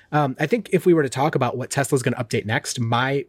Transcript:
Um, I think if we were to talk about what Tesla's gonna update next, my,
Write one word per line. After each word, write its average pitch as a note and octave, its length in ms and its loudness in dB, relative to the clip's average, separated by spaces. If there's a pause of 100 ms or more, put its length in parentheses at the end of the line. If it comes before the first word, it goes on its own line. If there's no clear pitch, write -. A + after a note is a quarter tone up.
(100)
Um, D3 280 0
I D3+ 80 0
think A3+ 280 0
if F3 100 2
we F3+ 80 6
were E3 100 4
to C3+ 60 0
talk C#3 260 0
about B2+ 220 0
what B2 140 -6
Tesla's C#3 320 0
gonna B2 200 -2
update A2 220 -4
next, A#2+ 360 -4
my, B2+ 480 0